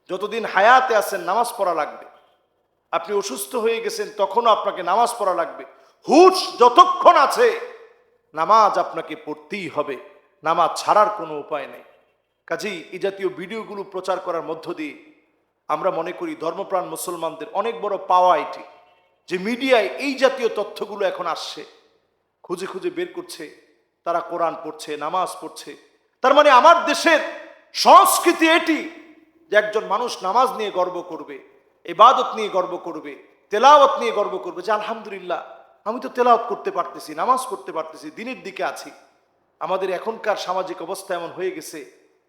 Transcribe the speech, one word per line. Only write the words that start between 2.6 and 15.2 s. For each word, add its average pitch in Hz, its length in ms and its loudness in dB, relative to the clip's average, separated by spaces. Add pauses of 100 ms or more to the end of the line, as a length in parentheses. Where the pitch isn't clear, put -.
আপনি 196 240 -4
অসুস্থ 202 400 -6
হয়ে 226 260 -2
গেছেন, 208 360 -8
তখনও 202 320 0
আপনাকে 185 340 0
নামাজ 208 360 0
পড়া 190 140 0
লাগবে। 165 320 -6 (440)
হুঁশ 359 480 6
যতক্ষণ 339 580 8
আছে, 240 440 4 (720)
নামাজ 190 440 4
আপনাকে 160 380 -4
পড়তেই 165 520 -12
হবে, 139 300 -6 (460)
নামাজ 165 360 0
ছাড়ার 208 300 4
কোনো 165 300 -8
উপায় 143 280 -8
নেই। - 160 -18 (640)
কাজেই 165 440 -8
এই 175 80 -12
জাতীয় 196 300 -4
ভিডিওগুলো 190 540 -12
প্রচার 185 360 -6
করার 170 220 -6
মধ্য 160 320 -10
দিয়ে 151 440 -14 (500)